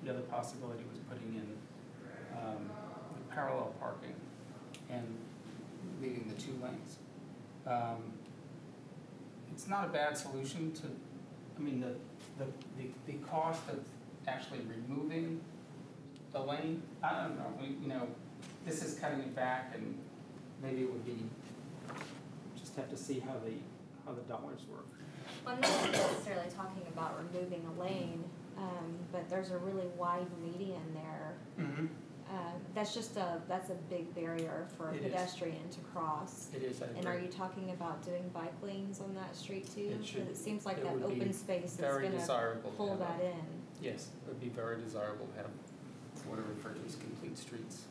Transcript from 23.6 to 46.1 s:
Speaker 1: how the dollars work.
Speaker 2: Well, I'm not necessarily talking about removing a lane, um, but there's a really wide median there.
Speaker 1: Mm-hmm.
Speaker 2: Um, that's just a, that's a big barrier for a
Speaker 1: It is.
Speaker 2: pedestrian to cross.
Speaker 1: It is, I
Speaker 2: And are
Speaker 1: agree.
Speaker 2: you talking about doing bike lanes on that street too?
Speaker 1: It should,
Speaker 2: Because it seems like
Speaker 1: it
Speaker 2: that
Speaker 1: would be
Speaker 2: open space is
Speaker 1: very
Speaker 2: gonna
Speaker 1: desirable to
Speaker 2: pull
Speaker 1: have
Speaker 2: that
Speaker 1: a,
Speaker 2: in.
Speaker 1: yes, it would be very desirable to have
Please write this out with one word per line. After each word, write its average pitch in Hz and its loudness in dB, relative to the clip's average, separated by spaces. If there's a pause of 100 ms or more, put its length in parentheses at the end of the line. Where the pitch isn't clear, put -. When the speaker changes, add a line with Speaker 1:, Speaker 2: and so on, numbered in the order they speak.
Speaker 1:
how 135 -4
the 120 -4
dollars 123 -4 (100)
work. - -8 (600)
Speaker 2:
Well, - 0
I'm 254 2
not - 8
necessarily 196 6
talking 185 -2
about 160 0
removing 175 0 (120)
a - -2
lane, 175 2 (340)
um, 175 0 (160)
but 175 0
there's 185 2
a 180 2
really 190 2 (100)
wide 175 4 (160)
median 180 0 (120)
there. 156 -2 (260)
Speaker 1:
Mm-hmm. 147 4 (440)
Speaker 2:
Um, 175 0 (140)
that's 214 4
just 220 0
a, 170 4
that's 180 2
a - 2 (160)
big 170 0
barrier 165 2 (100)
for 160 0
a - 2
Speaker 1:
It - 0
is. - 2
Speaker 2:
pedestrian 175 2
to - -6 (120)
cross. 156 0
Speaker 1:
It 131 2
is, 127 2
I 139 2 (100)
Speaker 2:
And 180 2
are 175 4
Speaker 1:
agree. 180 2
Speaker 2:
you 180 0
talking 185 0
about 165 0
doing 175 2
bike 170 0
lanes 196 0
on 196 -2
that 185 -4
street 196 -2
too? 208 2
Speaker 1:
It 214 0
should, - 0
Speaker 2:
Because - -2
it - -2
seems 214 2
like 190 2
Speaker 1:
it - 2
Speaker 2:
that 170 4
Speaker 1:
would - 4
be 190 4
Speaker 2:
open 196 6
space 180 2
is - -2
Speaker 1:
very 139 6
Speaker 2:
gonna 127 4
Speaker 1:
desirable 117 6
to - -4
Speaker 2:
pull 202 4
Speaker 1:
have 185 2
Speaker 2:
that 175 2
Speaker 1:
a, 180 6
Speaker 2:
in. 165 0 (360)
Speaker 1:
yes, - -2 (140)
it - -6
would 117 -2
be 120 0
very 117 2
desirable 107 0
to - -6
have 107 -2 (800)